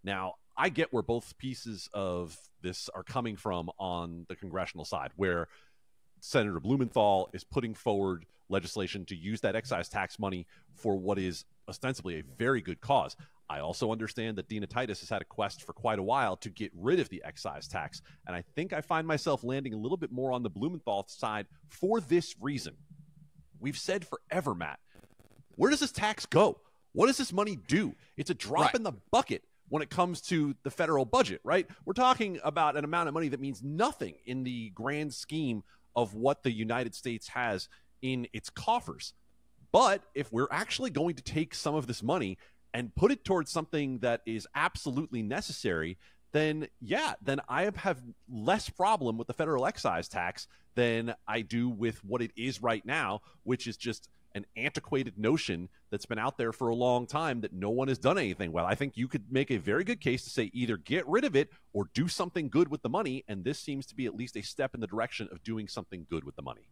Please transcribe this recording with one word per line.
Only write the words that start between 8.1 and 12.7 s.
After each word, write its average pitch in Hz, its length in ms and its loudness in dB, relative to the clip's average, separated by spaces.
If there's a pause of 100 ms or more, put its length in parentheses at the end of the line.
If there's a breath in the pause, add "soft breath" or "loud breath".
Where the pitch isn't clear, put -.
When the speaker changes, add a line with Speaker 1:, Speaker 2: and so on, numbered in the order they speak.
Speaker 1:
legislation 95 600 -2
to 95 100 -8
use 101 240 -4
that 104 160 2
excise 113 320 -2
tax 98 280 -4
money 95 300 -4 (280 soft breath)
for 104 200 0
what 95 240 0
is 92 240 -2 (240)
ostensibly 92 520 -6
a 76 40 -10 (140)
very 120 240 2
good 82 180 -8